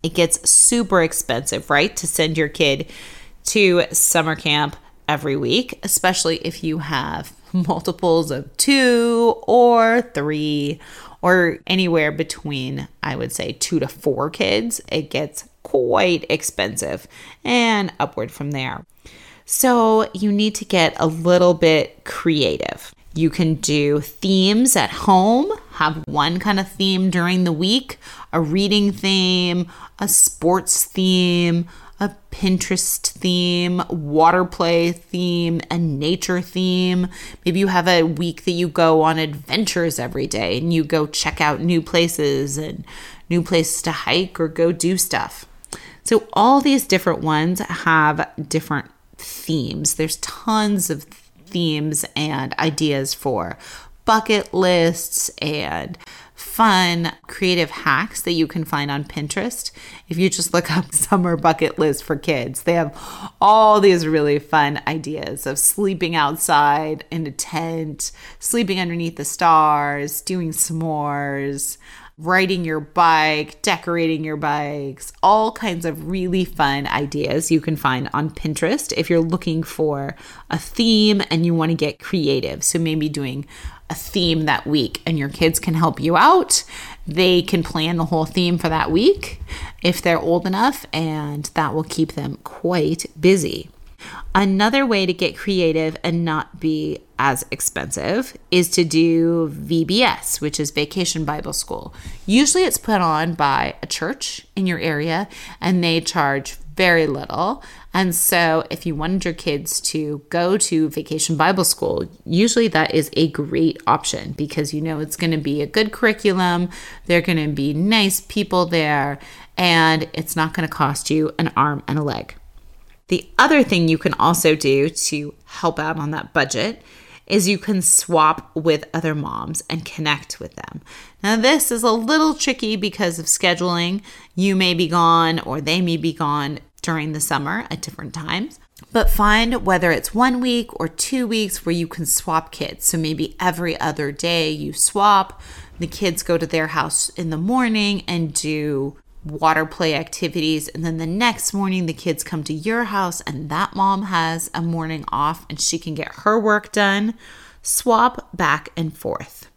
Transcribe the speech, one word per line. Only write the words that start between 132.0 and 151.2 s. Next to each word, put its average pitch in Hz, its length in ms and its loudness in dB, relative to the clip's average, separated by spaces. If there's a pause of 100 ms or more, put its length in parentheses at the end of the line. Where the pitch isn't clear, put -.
tricky 247 420 -2
because 185 440 -2
of 160 60 -8
scheduling. 175 760 0 (340)
You 190 200 2
may 185 180 4
be 170 140 2
gone 165 520 4
or 139 200 -6
they 156 220 0
may 170 160 0
be 160 160 -2
gone 147 460 -4 (220)
during 160 300 -4
the 151 80 -6
summer 147 500 -4
at - 120 -10
different - 320 -14
times. 170 460 -6 (320)
But - 180 4
find 220 560 2
whether 180 260 2
it's - 240 -2
one 247 240 2
week 240 400 -2
or 160 80 -4
two 247 400 -4
weeks 214 380 -2
where 170 100 0
you 170 120 -2
can 165 180 -8
swap - 460 -2
kids. - 340 -8
So - 120 2
maybe 156 420 -4
every 175 400 -2
other 147 320 -2
day 165 400 0
you 147 220 -6
swap. 202 680 2 (380)
The 170 80 -4
kids 175 360 -4
go 170 140 0
to 165 100 -2
their 156 200 -2
house 151 420 -2
in 170 200 -6
the 156 80 -4
morning 214 680 0
and 165 260 -2
do 151 640 -4 (260)
water 156 420 0
play 160 300 -2
activities. 156 720 -2
And 160 160 -8
then 165 120 -4
the 165 80 -6
next 214 480 -2